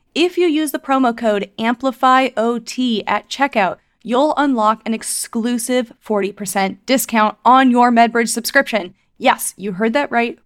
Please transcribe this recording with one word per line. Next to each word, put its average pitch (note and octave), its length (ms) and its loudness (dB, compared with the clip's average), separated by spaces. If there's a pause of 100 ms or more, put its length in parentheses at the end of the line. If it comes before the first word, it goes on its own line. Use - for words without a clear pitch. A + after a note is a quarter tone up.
(140)
If F4 220 0
you F4+ 100 2
use D#4 240 0
the D4+ 80 -6
promo C4 380 0
code G#3 420 -2
amplify B3+ 800 0
O A#3 240 -2
T A#3 460 -4
at G#3 220 -4
checkout, A#3+ 500 -2 (260)
you'll C4 320 0
unlock A3 500 0
an A3+ 80 -2
exclusive A#3 1040 -4
forty G3+ 320 -4
percent G3 560 -4
discount A#3 580 0
on C4 280 6
your A#3+ 180 4
MedBridge A#3 380 4
subscription. A3+ 640 -2 (240)
Yes, - 380 0
you G3 160 -8
heard A3 220 -2
that C#4+ 180 -2
right, A#3 340 -2